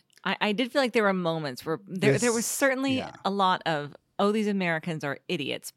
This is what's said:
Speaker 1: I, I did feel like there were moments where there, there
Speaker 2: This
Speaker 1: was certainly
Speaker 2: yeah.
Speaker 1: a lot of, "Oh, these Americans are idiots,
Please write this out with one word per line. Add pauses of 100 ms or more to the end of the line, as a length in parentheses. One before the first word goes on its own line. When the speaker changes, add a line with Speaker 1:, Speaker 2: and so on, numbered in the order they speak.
(240)
Speaker 1:
I,
I
did
feel
like
there
were
moments
where (100)
there,
there
Speaker 2:
This
Speaker 1:
was
certainly
Speaker 2:
yeah. (120)
Speaker 1:
a
lot
of, (240)
"Oh,
these
Americans
are (100)
idiots,